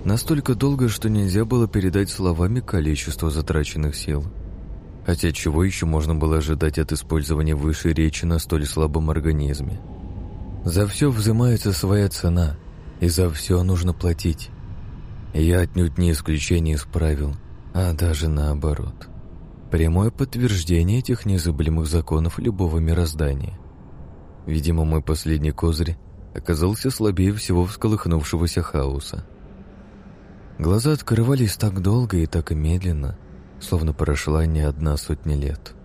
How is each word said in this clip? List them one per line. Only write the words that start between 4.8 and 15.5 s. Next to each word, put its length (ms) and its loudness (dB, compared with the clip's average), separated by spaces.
Хотя 260 2
чего 320 0
еще 220 0
можно 300 2
было 220 2
ожидать 420 0
от 120 0
использования 640 0
высшей 380 0
речи 320 0
на 140 2
столь 260 0
слабом 460 0
организме? 680 -2
За 240 2
все 240 2
взимается 600 2
своя 380 2
цена, 480 2
и 100 4
за 200 2
все 320 0
нужно 320 2
платить. 560 -2
Я 240 4